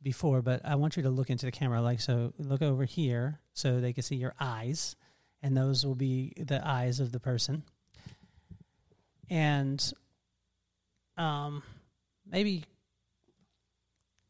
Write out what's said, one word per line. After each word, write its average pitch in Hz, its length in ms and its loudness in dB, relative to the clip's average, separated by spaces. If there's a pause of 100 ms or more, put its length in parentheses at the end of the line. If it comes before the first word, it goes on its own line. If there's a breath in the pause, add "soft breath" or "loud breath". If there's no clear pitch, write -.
before, 135 400 2
but 127 240 0
I 143 80 0
want 147 240 2
you 151 60 2
to 131 60 2
look 131 200 0
into 127 160 -2
the 123 60 -2
camera. 120 280 0
Like, 117 220 2
so 120 340 0
look 139 240 -2
over 139 240 2
here 135 560 0 (140)
so 123 260 2
they 123 140 0
can 127 80 -2
see 139 140 -2
your 127 220 -2
eyes, 123 580 -4 (460 soft breath)
and 135 140 2
those 135 300 4
will 135 80 0
be 131 420 0
the 139 260 -2
eyes 127 380 0
of 127 100 0
the 120 100 -4
person. 135 420 -2 (1700 loud breath)
And, 143 520 2 (1300)
um, 147 460 -2 (640 loud breath)
maybe 190 360 -2 (1700)